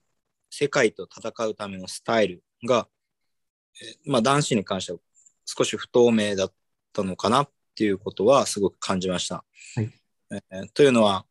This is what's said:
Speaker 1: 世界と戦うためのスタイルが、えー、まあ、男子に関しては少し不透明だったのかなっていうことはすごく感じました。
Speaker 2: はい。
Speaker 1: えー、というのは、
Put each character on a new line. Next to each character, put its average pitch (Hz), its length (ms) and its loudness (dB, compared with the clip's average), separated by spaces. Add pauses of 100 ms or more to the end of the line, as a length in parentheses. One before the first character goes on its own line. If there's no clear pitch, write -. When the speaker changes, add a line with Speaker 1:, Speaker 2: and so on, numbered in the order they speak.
(500)
Speaker 1:
世 - 180 -4
界 120 260 2
と 90 160 -14
戦 - 380 -8
う 107 80 -6
た 104 120 -10
め 98 100 -12
の 90 100 -14
ス - 160 -14
タ 117 180 2
イ 101 60 2
ル 87 160 -10 (220)
が、 123 220 0 (920)
え - 140 -18 (120)
ー、 147 40 -4
ま 127 80 2
あ、 - 20 2
男 139 220 2
子 - 120 -2
に 98 80 0
関 95 180 -4
し - 60 -10
て 90 60 -8
は 85 60 -12 (460)
少 - 180 -2
し - 140 -4
不 - 120 -14
透 120 220 6
明 104 240 0
だ 95 100 0
っ - 80 -6 (380)
た 104 120 -4
の 92 120 -6
か - 140 -2
な 131 140 4
っ - 60 -14 (260)
て - 80 -2
い 104 80 2
う 95 60 -2
こ - 140 -10
と 95 140 -2
は 123 200 4
す - 140 -6
ご 95 120 0
く - 80 -20
感 95 200 -4
じ 92 100 -4
ま 87 100 -2
し - 80 -6
た。 80 160 -10 (320)
Speaker 2:
は 113 60 -2
い。 107 100 -6 (400)
Speaker 1:
え 98 300 -14
ー、 104 120 -16
と 147 100 4
い 139 40 8
う 135 40 4
の 117 120 4
は、 98 280 0